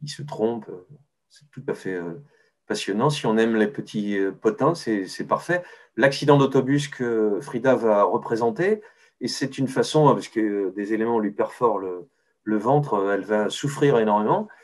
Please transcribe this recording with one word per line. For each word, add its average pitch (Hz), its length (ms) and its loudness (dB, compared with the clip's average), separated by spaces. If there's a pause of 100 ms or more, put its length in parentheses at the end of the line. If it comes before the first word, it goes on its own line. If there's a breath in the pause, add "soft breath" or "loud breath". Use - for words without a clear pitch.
ils 147 80 -12
se 139 140 -12
trompent. 113 480 -6 (580)
C'est - 220 -20
tout 143 160 -16
à 101 80 -4
fait, 95 180 -8
euh, 85 300 -10 (420 soft breath)
passionnant. 107 440 -2
Si 143 180 -4
on 110 100 2
aime 113 180 4
les 107 120 2
petits, 104 500 -6
euh, 98 140 0
potins, 127 420 0
c'est, 107 320 -4
c'est - 220 -10
parfait. 165 340 -2 (340 loud breath)
L'accident 143 420 4
d'autobus 139 500 2
que 110 520 0
Frida 123 360 0
va 107 280 4
représenter, 117 800 0 (380 loud breath)
et 120 80 -6
c'est - 320 -6
une 131 80 0
façon, 139 460 4
parce 101 140 -4
que 101 440 -2
des 101 220 -4
éléments 113 260 0
lui 101 120 -2
perforent 110 460 -2
le, 92 320 -10 (340)
le 107 140 0
ventre, 107 560 2
elle 95 120 -2
va 107 240 0
souffrir 143 500 2
énormément. 110 480 2 (160 soft breath)